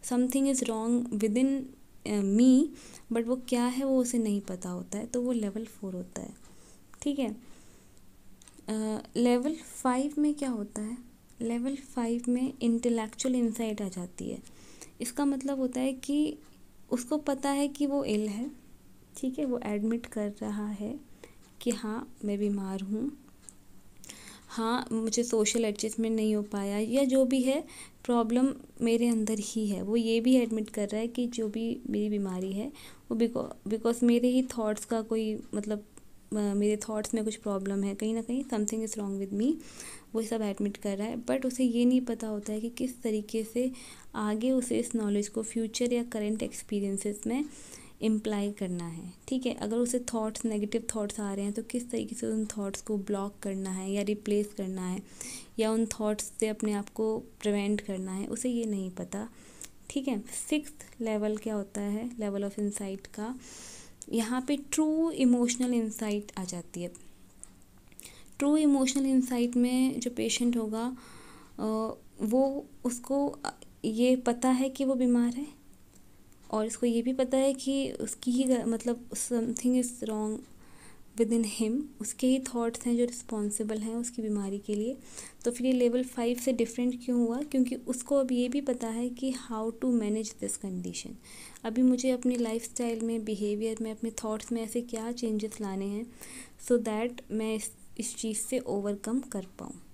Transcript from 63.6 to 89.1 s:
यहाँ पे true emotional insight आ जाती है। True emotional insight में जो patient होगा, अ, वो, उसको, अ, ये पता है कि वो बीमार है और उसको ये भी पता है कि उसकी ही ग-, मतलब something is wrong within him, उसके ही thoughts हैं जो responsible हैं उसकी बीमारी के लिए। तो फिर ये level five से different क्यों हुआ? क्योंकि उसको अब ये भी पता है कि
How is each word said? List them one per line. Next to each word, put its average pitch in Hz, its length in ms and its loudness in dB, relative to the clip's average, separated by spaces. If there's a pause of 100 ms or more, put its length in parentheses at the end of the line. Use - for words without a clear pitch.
यहाँ 233 360 0
पे 294 80 2
true 311 540 2
emotional 247 640 4
insight 214 640 -2
आ 190 60 -4
जाती 175 380 -8
है। 175 100 -6 (1500)
True 285 180 6
emotional 277 500 6
insight 247 500 4
में 254 440 4
जो 240 100 0
patient 240 460 2
होगा, 226 400 -2 (640)
अ, - 60 -2 (560)
वो, 269 460 2 (180)
उसको, 269 440 0
अ, - 220 -6 (340)
ये 240 320 6
पता 247 320 2
है 254 220 4
कि 269 140 -2
वो 262 100 4
बीमार 240 400 4
है 285 120 -4 (1040)
और 214 160 0
उसको 226 200 0
ये 233 160 4
भी 254 100 2
पता 262 260 2
है 269 160 6
कि 269 380 0
उसकी - 380 -4
ही 254 140 4
ग-, 254 220 4
मतलब 233 440 -2
something 240 720 2
is 240 200 -6
wrong 214 340 -2 (800)
within 226 420 2
him, 233 200 0 (180)
उसके - 260 -2
ही 262 120 6
thoughts 233 480 -2
हैं 240 100 4
जो 240 80 6
responsible 214 760 -2
हैं 220 160 -4
उसकी 240 280 -4
बीमारी 202 360 -2
के 208 160 -4
लिए। 226 220 -2 (480)
तो 240 60 2
फिर 247 160 -2
ये 262 60 6
level 247 320 4
five 240 340 0
से 262 140 2
different 247 520 0
क्यों 240 160 2
हुआ? 240 220 2
क्योंकि 254 320 2
उसको - 420 0
अब 262 160 4
ये 247 160 4
भी 277 120 0
पता 247 280 -2
है 233 200 -2
कि 254 240 -2